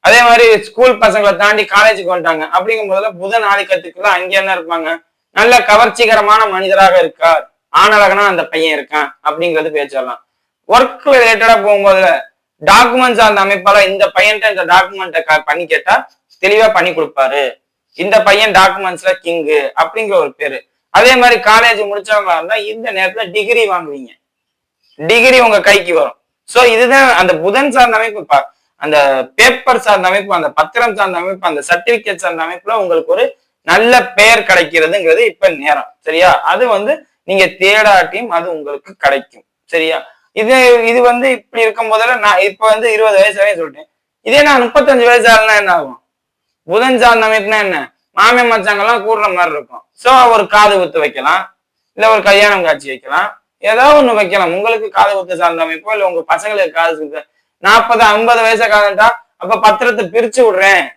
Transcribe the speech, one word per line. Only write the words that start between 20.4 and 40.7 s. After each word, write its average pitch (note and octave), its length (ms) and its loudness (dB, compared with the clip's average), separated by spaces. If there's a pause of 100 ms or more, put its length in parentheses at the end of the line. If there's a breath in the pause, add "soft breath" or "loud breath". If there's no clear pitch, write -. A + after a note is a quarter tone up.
பேரு. C3+ 180 -8 (360)
அதே A#3 220 4
மாதிரி B3 200 4 (120)
காலேஜ் A3+ 400 2
முடிச்சவங்களா G3+ 480 -2
இருந்தா E3+ 200 -4 (160)
இந்த A3 200 -10
நேரத்துல F#3+ 380 -4
டிகிரி G#3+ 420 -2
வாங்குவீங்க, C#3+ 400 -10 (840)
டிகிரி A#3 420 2
உங்க A3 200 2
கைக்கு G3 340 0
வரும். C#3+ 220 -2 (320)
So A#3+ 120 0 (140)
இதுதான் B3+ 340 2 (120)
அந்த F3+ 120 0 (100)
புதன் B3 320 -2
சார்ந்த A#3+ 240 0
அமைப்பு. A3 220 -6 (100)
ப-, - 160 0 (360)
அந்த D3+ 140 -2 (380)
பேப்பர் A#3+ 500 0
சார்ந்த F#3+ 260 0
அமைப்பு, G3 240 -4
அந்த D#3+ 140 -4 (100)
பத்திரம் G#3+ 400 -2
சார்ந்த F#3+ 240 -4
அமைப்பு, F#3 260 -8
அந்த D3 200 -6
சர்டிபிகேட் G3 560 -4
சார்ந்த E3 220 -6
அமைப்புல F3+ 360 -8
உங்களுக்கு E3 340 -2
ஒரு A#3 80 0 (420)
நல்ல G#3+ 260 2 (240)
பெயர் A3 320 4
கிடைக்கிறதுங்கிறது E3 840 0
இப்ப - 180 0 (140)
நேரம். D3 280 -2 (160)
சரியா? E3 240 2 (220)
அது G#3 120 0 (100)
வந்து G#3 180 -4 (360)
நீங்க F#3+ 160 0 (160)
தேடாட்டியும் G3+ 760 0
அது E3+ 100 -4 (100)
உங்களுக்கு C#3+ 340 -14 (140)
கிடைக்கும். C#3 400 -4 (260)
சரியா? D#3+ 280 -2 (380 soft breath)
இது, A3 200 0 (340)